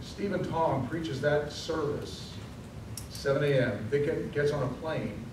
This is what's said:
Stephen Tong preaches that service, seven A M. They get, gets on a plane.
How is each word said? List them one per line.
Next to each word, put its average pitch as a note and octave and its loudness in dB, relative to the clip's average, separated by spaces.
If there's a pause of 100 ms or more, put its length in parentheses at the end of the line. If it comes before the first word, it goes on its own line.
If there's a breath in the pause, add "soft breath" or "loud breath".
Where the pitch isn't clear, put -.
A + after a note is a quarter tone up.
Stephen G3 -2
Tong D#3+ 2
preaches D#3+ -2
that D3 4
service, - -2 (800)
seven C#3+ 0
A C3+ 6
M. A2 0
They C#3+ 4
get, - 0
gets C#3+ 2
on C#3 0
a B2+ 0
plane. A#2+ -4